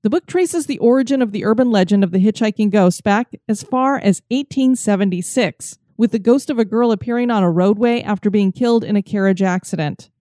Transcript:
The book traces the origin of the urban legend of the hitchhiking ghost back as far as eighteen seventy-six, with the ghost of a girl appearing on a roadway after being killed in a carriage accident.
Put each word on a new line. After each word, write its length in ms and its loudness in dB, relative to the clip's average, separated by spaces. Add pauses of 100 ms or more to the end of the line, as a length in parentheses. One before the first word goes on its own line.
The 80 0
book 160 -2
traces 400 -2
the 100 -6
origin 460 2
of 80 -4
the 120 -6
urban 280 2
legend 320 4
of 80 0
the 120 2
hitchhiking 460 0
ghost 340 2
back 300 0 (160)
as 140 -4
far 340 0
as 320 0
eighteen 460 0
seventy-six, 1040 -2 (180)
with 140 0
the 80 -4
ghost 320 2
of 80 -2
a 40 2
girl 280 0
appearing 400 -2
on 100 2
a 80 2
roadway 540 0
after 260 -2
being 220 0
killed 320 0
in 120 -4
a 60 0
carriage 400 0
accident. 800 -4